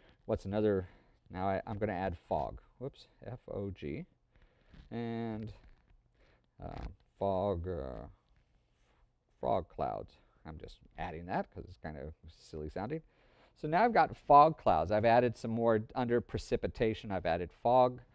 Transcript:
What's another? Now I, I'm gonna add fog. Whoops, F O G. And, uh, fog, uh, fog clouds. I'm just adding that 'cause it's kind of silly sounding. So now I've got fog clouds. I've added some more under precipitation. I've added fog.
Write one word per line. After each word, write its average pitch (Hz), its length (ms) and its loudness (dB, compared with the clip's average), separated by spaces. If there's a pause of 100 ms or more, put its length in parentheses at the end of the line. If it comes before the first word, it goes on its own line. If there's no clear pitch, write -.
(260)
What's 110 180 -2
another? 101 440 2 (420)
Now 92 180 -4
I, 98 180 -2
I'm 110 120 -8
gonna 107 140 -2
add 92 260 -4 (100)
fog. 62 320 -4 (200)
Whoops, - 260 -14 (180)
F 120 240 -12
O 101 220 -8
G. 82 340 -10 (880)
And, 113 640 -8 (1080)
uh, 85 220 -10 (340)
fog, 95 480 0
uh, 67 400 -8 (1300)
fog 104 280 -2
clouds. 53 500 -8 (260)
I'm 78 140 -14
just - 200 -18 (200)
adding 85 280 -10
that 143 240 -6
'cause - 160 -14
it's 87 120 -20
kind 78 180 -12
of 73 160 -12 (140)
silly 78 420 -12
sounding. 120 340 -8 (520)
So - 120 -10
now 170 180 2
I've 240 80 2
got 165 240 2
fog 151 400 8
clouds. 87 360 2
I've 107 120 2
added 120 320 6
some 113 140 -8
more 113 340 2 (100)
under 120 260 0
precipitation. - 880 -4
I've 92 160 -2
added 85 240 -2
fog. 127 500 4 (140)